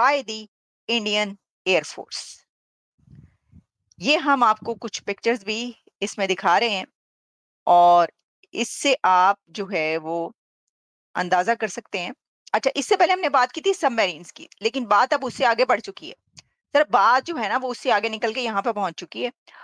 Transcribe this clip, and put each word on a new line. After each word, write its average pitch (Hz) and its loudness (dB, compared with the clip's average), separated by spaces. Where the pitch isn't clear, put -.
by 269 2
the 220 -12
Indian 208 -2
Air 170 2
Force। - -16
ये 262 0
हम 277 2
आपको 226 0
कुछ - -12
पिक्चर्स 202 -4
भी 226 -8
इसमें 196 -4
दिखा 185 2
रहे 233 0
हैं 190 -6
और 175 6
इससे 254 -2
आप 185 4
जो 196 -8
है 160 -2
वो 165 -6
अंदाजा 180 0
कर 214 -6
सकते - -10
हैं। 185 -8
अच्छा, 240 0
इससे 285 0
पहले 370 4
हमने 370 -2
बात 254 2
की - -10
थी 381 0
सबमरीन्स 190 -2
की, - -20
लेकिन 240 -4
बात 208 2
अब 277 -2
उससे 254 -2
आगे 233 4
बढ़ 233 2
चुकी - -16
है। - -18
सर, 294 4
बात 233 4
जो 330 -8
है 226 -4
ना, 226 -2
वो 254 -4
उससे 247 -4
आगे 220 0
निकल 220 -4
के 254 -6
यहाँ 220 -4
पे 226 -2
पहुंच 190 -4
चुकी 214 -12
है। 240 -6